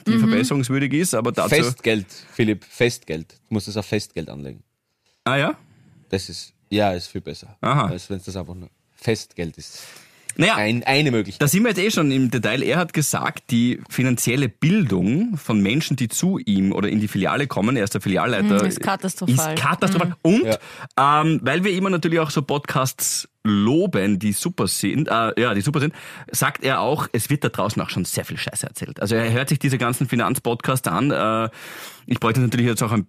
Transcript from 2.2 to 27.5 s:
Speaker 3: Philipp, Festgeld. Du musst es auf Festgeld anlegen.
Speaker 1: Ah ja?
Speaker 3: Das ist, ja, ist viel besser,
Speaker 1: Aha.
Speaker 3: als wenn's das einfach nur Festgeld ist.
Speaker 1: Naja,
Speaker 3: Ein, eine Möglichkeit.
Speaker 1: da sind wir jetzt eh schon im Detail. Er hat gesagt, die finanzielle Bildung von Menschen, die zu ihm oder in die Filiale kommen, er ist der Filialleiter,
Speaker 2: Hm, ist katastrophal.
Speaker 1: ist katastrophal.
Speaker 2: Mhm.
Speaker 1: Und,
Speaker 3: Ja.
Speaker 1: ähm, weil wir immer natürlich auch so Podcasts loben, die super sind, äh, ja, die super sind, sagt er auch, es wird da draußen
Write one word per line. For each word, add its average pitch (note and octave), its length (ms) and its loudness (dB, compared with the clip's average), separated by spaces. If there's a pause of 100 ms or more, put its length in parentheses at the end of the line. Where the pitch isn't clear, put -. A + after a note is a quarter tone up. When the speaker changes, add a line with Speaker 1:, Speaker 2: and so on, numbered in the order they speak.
Speaker 3:
Philipp, G#2+ 320 0
Festgeld. E2 680 -4 (160)
Du A2+ 60 -4
musst G#2 140 -4
es G#2 80 -10
auf G#2 100 -4
Festgeld F2+ 420 -6
anlegen. C2+ 340 -14 (600)
Speaker 1:
Ah C3 120 2
ja? D#3 180 0 (540)
Speaker 3:
Das F#2+ 200 -4
ist, - 260 -16 (160)
ja, G2+ 220 2
ist F2+ 160 -8
viel F#2+ 120 -10
besser, - 400 -14
Speaker 1:
Aha. C3+ 260 0
Speaker 3:
als F2+ 240 -6
wenn's F#2+ 140 -8
das F#2+ 120 -12
einfach F2 180 -10
nur F2+ 140 -16 (280)
Festgeld - 640 -4
ist. - 240 -18 (560)
Speaker 1:
Naja, G3 180 4
Speaker 3:
Ein, A2 280 0
eine C#3+ 280 2
Möglichkeit. G2+ 280 -2
Speaker 1:
da D3 80 4
sind F#3 140 4
wir A#3+ 80 4
jetzt F#3+ 80 -2
eh G3+ 120 2
schon D#3 200 2
im C3 200 2
Detail. A#2 320 0
Er C3 160 2
hat F3 140 -2
gesagt, - 580 -2
die A#2+ 380 2
finanzielle B2+ 600 0
Bildung D#3 880 2
von G#2+ 240 0
Menschen, C3 340 0
die A#2+ 120 -2
zu F#3 360 0
ihm G2 280 2
oder G2+ 180 -2
in G#2+ 100 0
die G#2 80 0
Filiale G2 380 0
kommen, A#2 300 0
er G#2 80 0
ist - 100 -2
der G#2 80 -4
Filialleiter, G2+ 580 2
Speaker 2:
Hm, G2+ 60 2
ist - 140 -4
katastrophal. D#3+ 760 0
Speaker 1:
ist D#3+ 80 -2
katastrophal. F3+ 460 2
Speaker 2:
Mhm. F3 140 -4
Speaker 1:
Und, G#3 220 4 (540)
Speaker 3:
Ja. D3 240 4
Speaker 1:
ähm, D#3+ 200 2
weil D3+ 220 2
wir G3+ 80 2
immer F#3+ 180 0
natürlich E3 300 2
auch D3+ 100 0
so D3 120 0
Podcasts - 840 -2 (200)
loben, G#2 720 2
die G#2 140 0
super B2+ 340 -2
sind, - 420 -2
äh, A2 320 0
ja, A#2 140 2
die G2+ 60 0
super D3 180 0
sind, D3 160 0 (380)
sagt - 320 -2
er C3 160 0
auch, B2+ 320 0
es - 180 -2
wird C#3+ 140 0
da B2 40 0
draußen G2+ 320 -2